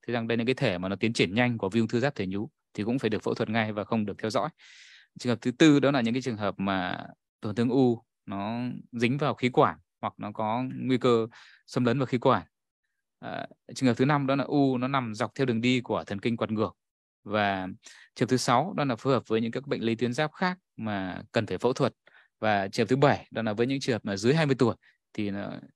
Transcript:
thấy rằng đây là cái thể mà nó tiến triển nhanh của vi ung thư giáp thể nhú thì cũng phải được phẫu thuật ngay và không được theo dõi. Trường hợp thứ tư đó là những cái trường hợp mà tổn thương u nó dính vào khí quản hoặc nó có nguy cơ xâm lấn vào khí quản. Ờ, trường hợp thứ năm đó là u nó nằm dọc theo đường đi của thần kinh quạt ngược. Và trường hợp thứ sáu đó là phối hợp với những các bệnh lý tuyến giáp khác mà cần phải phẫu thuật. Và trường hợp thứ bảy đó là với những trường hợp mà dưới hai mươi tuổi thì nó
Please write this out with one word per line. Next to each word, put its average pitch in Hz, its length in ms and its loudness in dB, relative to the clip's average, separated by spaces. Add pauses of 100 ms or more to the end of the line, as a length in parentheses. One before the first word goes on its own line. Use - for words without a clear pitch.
thấy 117 80 -4
rằng 117 140 -2
đây 117 100 2
là 117 80 0
cái 131 80 2
thể 113 240 0
mà 92 100 -4
nó 98 80 -2
tiến 110 160 0
triển 101 220 0
nhanh 123 240 2
của 98 100 -2
vi 113 120 2
ung 110 80 0
thư 120 120 0
giáp 139 140 -2
thể 98 120 -4
nhú 98 240 -6 (240)
thì 104 100 -4
cũng 120 140 -2
phải 135 120 0
được 95 120 -4
phẫu 117 120 -2
thuật 107 160 -4
ngay 110 220 -2
và 101 120 -4
không 110 220 -2
được 95 120 -8
theo 110 120 -4
dõi. 110 180 -2 (680)
Trường 123 120 -4
hợp 113 100 0
thứ 127 100 -2
tư 143 300 6
đó 131 100 4
là 139 100 2
những 113 140 2
cái 131 80 -2
trường 123 140 -4
hợp 101 220 -2
mà 95 480 -2 (340)
tổn 113 140 -6
thương 117 140 2
u 123 360 2 (220)
nó 104 340 -6 (320)
dính 120 260 0
vào 143 160 0
khí 127 140 -2
quản 123 300 4 (220)
hoặc 107 180 -6
nó 104 140 -8
có 110 320 -2 (100)
nguy 123 240 0
cơ 117 280 4 (400)
xâm 127 180 -2
lấn 120 140 2
vào 131 80 0
khí 127 120 -2
quản. 117 280 2 (720)
Ờ, - 280 -10 (280)
trường 131 140 0
hợp 120 80 4
thứ 131 80 2
năm 143 220 0
đó 135 100 0
là 139 80 -2
u 139 340 2
nó 127 100 -2
nằm 127 260 -2
dọc 110 200 -4
theo 135 120 0
đường 113 140 0
đi 123 200 2
của 98 240 -2
thần 101 160 -6
kinh 117 160 -2
quạt 107 140 -4
ngược. 107 260 -2 (480)
Và 101 440 0 (460)
trường 127 120 -2
hợp - 40 -2
thứ 127 60 2
sáu 135 400 2
đó 147 80 0
là 127 120 -2
phối 135 180 -2
hợp 107 140 0
với 110 120 2
những 117 120 -2
các 131 140 -6
bệnh 123 160 -4
lý 113 120 0
tuyến 120 180 -2
giáp 151 200 -2
khác 180 260 -2 (180)
mà 95 460 -6 (100)
cần 110 140 0
phải 92 120 -6
phẫu 120 140 2
thuật. 127 220 0 (460)
Và 101 280 2
trường 113 160 0
hợp 101 40 -6
thứ 131 80 4
bảy 135 340 4
đó 120 120 -4
là 110 100 -2
với 117 140 2
những 135 140 -2
trường 131 140 0
hợp 104 100 -4
mà 101 120 -2
dưới 113 180 4
hai 160 120 2
mươi 135 120 2
tuổi 113 160 4 (380)
thì 104 180 -4
nó 101 200 -6 (260)